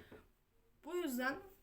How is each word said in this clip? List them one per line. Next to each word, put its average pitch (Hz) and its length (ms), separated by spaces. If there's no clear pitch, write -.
Bu 330 100
yüzden, 269 400